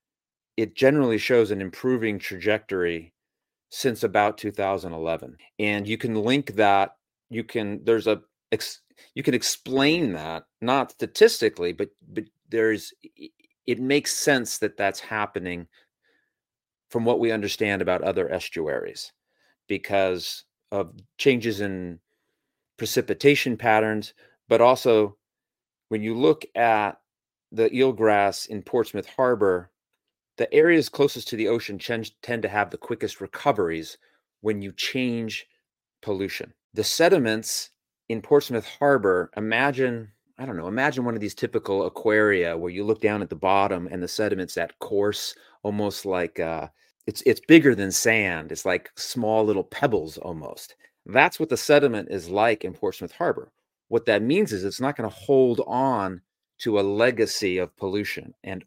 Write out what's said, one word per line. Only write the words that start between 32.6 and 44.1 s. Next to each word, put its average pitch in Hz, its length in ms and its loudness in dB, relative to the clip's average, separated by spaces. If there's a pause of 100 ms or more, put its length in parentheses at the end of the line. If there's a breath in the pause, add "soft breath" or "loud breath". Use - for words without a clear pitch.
the - 60 -12
quickest - 440 -8
recoveries 90 800 -2 (440)
when 104 200 -2
you 98 100 -10
change 117 760 -4 (560)
pollution. 98 500 -6 (220)
The 107 100 -2
sediments 127 840 2 (400)
in 113 100 -4
Portsmouth 123 460 2 (120)
Harbor, 98 580 2
imagine, 117 760 -2 (260)
I 127 60 -10
don't 117 140 -8
know, 82 100 -8
imagine 127 360 -2
one 120 100 -2
of 110 60 -6
these 104 140 -6
typical 98 520 -2
aquaria 101 720 2
where 87 140 -6
you 92 140 -6
look 107 160 0
down 104 220 0
at 90 80 -8
the 87 60 -8
bottom 95 540 2
and 90 120 -8
the 90 60 -6
sediment's 98 460 -4